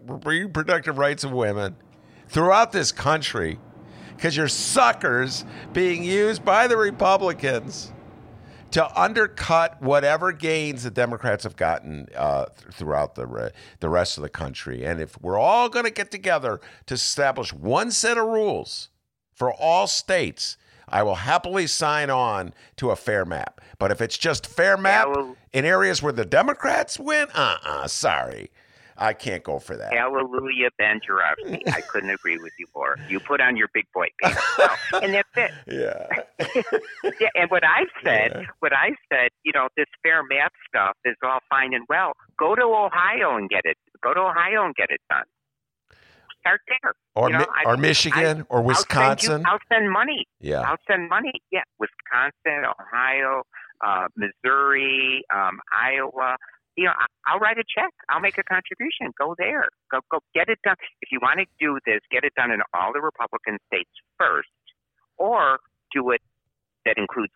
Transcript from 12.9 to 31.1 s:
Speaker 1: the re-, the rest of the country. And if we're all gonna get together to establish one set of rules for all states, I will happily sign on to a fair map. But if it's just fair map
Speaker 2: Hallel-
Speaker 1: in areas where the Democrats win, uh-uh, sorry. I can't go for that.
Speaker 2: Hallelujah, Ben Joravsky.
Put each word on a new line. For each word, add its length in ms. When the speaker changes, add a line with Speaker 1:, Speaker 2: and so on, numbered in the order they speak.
Speaker 1:
the 100
re-, 240
the 100
rest 260
of 60
the 80
country. 520
And 160
if 220
we're 180
all 300
gonna 220
get 200
together 480
to 80
establish 580
one 380
set 260
of 100
rules 640
for 180
all 340
states, 720
I 140
will 140
happily 500
sign 420
on 460
to 140
a 60
fair 300
map. 340
But 120
if 100
it's 160
just 300
fair 320
map 300
Speaker 2:
Hallel- 280
Speaker 1:
in 140
areas 360
where 120
the 100
Democrats 760
win, 360
uh-uh, 540
sorry. 640
I 200
can't 280
go 160
for 180
that. 180
Speaker 2:
Hallelujah, 760
Ben 260
Joravsky. 600